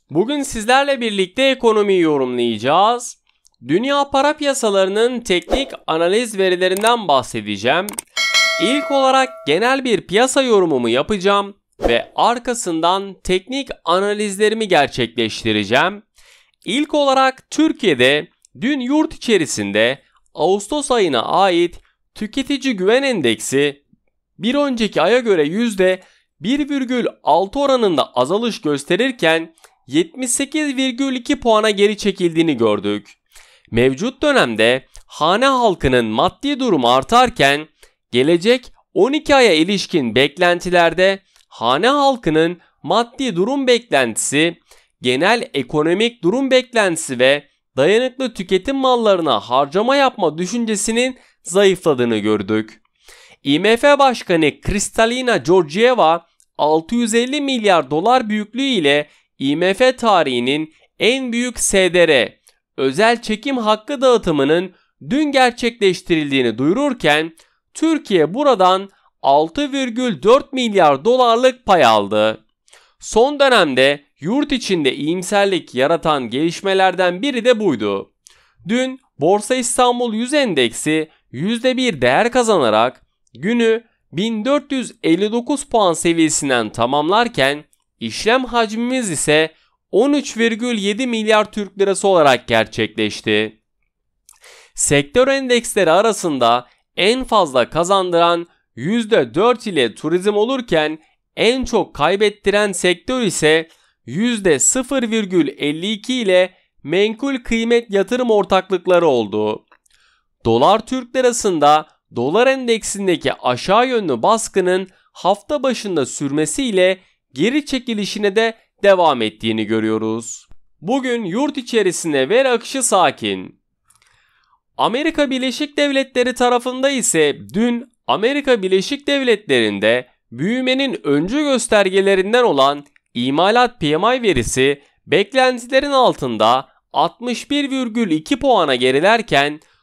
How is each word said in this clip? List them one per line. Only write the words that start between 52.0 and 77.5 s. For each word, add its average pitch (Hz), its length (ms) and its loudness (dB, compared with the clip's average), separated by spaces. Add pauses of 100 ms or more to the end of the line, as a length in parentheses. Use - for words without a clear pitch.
gördük. 107 640 -2 (640)
I 143 160 0
M 214 180 2
F 285 220 4
Başkanı 185 640 0
Kristalina 233 760 -2
Georgieva 170 920 2 (260)
altı 160 380 0
yüz 233 180 -2
elli 254 280 0
milyar 202 500 0
dolar 220 380 0
büyüklüğü 214 320 -6
ile 151 480 0 (300)
I 139 160 -2
M 180 180 0
F 254 220 2
tarihinin 151 800 0 (260)
en 247 320 0
büyük 240 280 -4
S 185 340 0
D 175 140 4
R, 123 320 0 (380)
özel 202 440 0
çekim 226 360 -6
hakkı 220 440 -2
dağıtımının 180 760 0 (340)
dün 277 140 0
gerçekleştirildiğini 185 1300 0
duyururken 165 800 0 (380)
Türkiye 214 600 0
buradan 196 560 2 (320)
altı 160 500 0
virgül 247 520 -4
dört 262 300 2
milyar 185 520 2
dolarlık 247 600 2
pay 175 200 4
aldı. 107 600 2 (540)
Son 277 400 0
dönemde 143 640 2 (140)
yurt 277 320 -2
içinde 170 440 -2
iyimserlik 180 800 -2
yaratan 147 540 0
gelişmelerden 180 920 -2
biri 254 240 -4
de 240 140 2